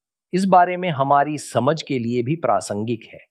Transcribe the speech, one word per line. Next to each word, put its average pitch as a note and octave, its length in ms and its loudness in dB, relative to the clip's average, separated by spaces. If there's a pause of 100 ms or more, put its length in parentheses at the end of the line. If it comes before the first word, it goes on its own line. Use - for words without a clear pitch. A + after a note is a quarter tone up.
(320)
इस F#3 120 0
बारे F3+ 320 4
में F3+ 140 -2
हमारी C#3+ 480 2
समझ C#3+ 440 -2
के C3+ 160 -4
लिए A#2+ 240 -2
भी C3+ 140 -4
प्रासंगिक G#2 680 -4
है। - 260 -20